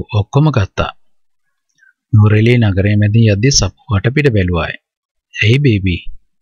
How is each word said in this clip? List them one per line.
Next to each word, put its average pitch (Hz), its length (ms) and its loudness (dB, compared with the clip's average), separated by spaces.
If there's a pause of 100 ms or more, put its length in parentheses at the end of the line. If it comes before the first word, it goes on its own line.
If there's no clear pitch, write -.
(120)
ඔක්කොම 135 380 0
ගත්තා. 101 420 -4 (1200)
නුවරඑළිය 107 440 4
නගරය 101 380 0
මැදින් 104 320 2
යද්දී 104 240 0
සපු - 340 -4
වටපිට 123 440 -2
බැලුවාය. 90 440 -2 (640)
ඇයි 110 240 0
බේබි? 101 360 0 (460)